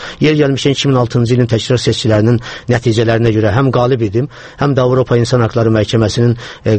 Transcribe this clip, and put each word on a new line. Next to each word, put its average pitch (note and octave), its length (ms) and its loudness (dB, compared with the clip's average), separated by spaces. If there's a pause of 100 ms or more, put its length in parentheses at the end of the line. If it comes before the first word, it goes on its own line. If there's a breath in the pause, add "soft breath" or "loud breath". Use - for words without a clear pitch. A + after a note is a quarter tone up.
(220 loud breath)
Yer D3+ 160 2
gəlmişkən, C#3 380 0
iki - 100 -4
min C3+ 140 2
altıncı A#2+ 340 0
ilin B2 160 0
təkrar A#2 320 0
seçkilərinin A2 560 0 (320 loud breath)
nəticələrinə A#2 640 0
görə G#2+ 220 2
həm C3+ 180 2
qalib B2 320 0
idim, A#2 220 -2 (320 loud breath)
həm C#3 160 0
də B2+ 100 2
Avropa B2+ 320 2
İnsan A#2+ 240 0
Haqları A2+ 320 0
Məhkəməsinin, A2+ 640 0 (280 loud breath)
e, A2 140 2